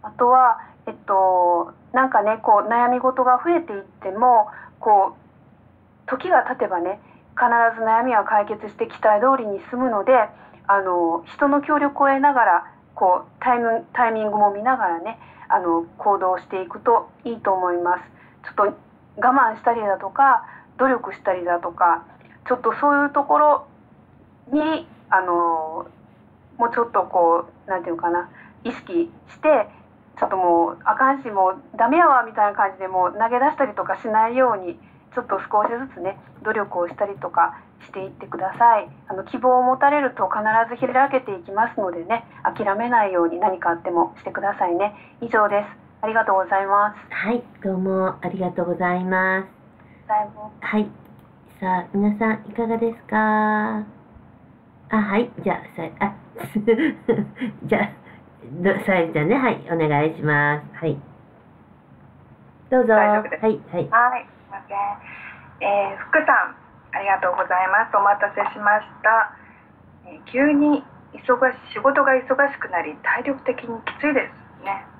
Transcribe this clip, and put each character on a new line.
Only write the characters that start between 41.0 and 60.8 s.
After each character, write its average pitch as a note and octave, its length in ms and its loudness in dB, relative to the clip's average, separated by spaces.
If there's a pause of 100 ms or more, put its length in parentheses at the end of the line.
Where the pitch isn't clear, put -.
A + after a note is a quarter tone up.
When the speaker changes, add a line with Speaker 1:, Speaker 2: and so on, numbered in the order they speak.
Speaker 1:
け C4 120 0
て G#3+ 120 -10
い F3 100 -12
き G3 100 -14
ま A3+ 200 0
す - 60 -6
の F#3+ 120 -2
で E3+ 120 -10
ね、 A3 240 -6 (160)
諦 G3 320 -2
め A3+ 140 -4
な A3+ 180 2
い F#3+ 60 -4
よ F3 100 2
う E3+ 60 0
に、 E3+ 100 -8
何 F#3 220 -2
か F3 80 0
あ E3+ 60 0
っ - 20 -14
て F3+ 140 -6
も E3+ 260 0
し - 80 -20
て F#3 60 -8
く - 100 -8
だ G3 140 -2
さ F#3+ 120 -2
い F3 80 0
ね。 G3+ 180 -2 (280)
以 A#3 80 -10
上 G#3+ 180 2
で G3+ 160 0
す。 G#3 60 -14 (320)
あ G#3+ 60 -6
り A3 60 -4
が A3+ 120 2
と G3+ 80 0
う - 20 4
ご F#3+ 100 2
ざ G3 160 0
い G3 60 -4
ま G3+ 260 2
す。 - 220 -18
Speaker 2:
は G3+ 160 -4
い、 A#3+ 120 -4 (200)
ど F#3+ 120 -4
う - 20 -4
も F#3+ 440 -2
あ F3+ 60 -8
り F#3+ 120 -8
が F3+ 120 -4
と F3+ 120 -4
う - 20 -2
ご F3 100 -2
ざ F3+ 180 -2
い F#3 120 -2
ま F#3 380 0
す。 F#3+ 40 -14 (580)
Speaker 1:
最 G#3+ 300 -2
後。 G#3+ 240 -16
Speaker 2:
は - 200 -4
い。 G#3 120 -4 (720)
さ F#3 180 -2
あ、 F3+ 140 -8
皆 G#3 260 0
さ A3 80 0
ん G#3+ 220 -4
い - 40 -18
か A#3 140 -4
が A3+ 100 -2
で A3+ 160 -2
す - 100 -20
か？ - 140 -8
あ、 G#3+ 1800 -4
は G3+ 200 0
い、 A#3+ 220 -2
じ - 100 -4
ゃ F3+ 40 0
あ、 - 40 -4 (180)
さ-、 E3+ 80 -10 (220)
あ、 G#3 80 -6 (220)
<laughs> A3+ 1300 -2
じ - 120 0
ゃ G3 40 -2
あ、 G3+ 100 -2 (720)
ど-、 F#3+ 240 0
さ F#3+ 100 2
ゆ E3+ 120 2
り D#3+ 60 -10
ち D#3 60 0
ゃ D3 40 0
ん D#3+ 60 0
ね、 B3 80 2
は C4 120 0
い、 - 220 -6
お E3 60 -2
願 D3+ 280 2
い D#3+ 80 -2
し - 80 -12
ま D3 380 2
す。 C#3+ 60 -14 (100)
は - 100 -10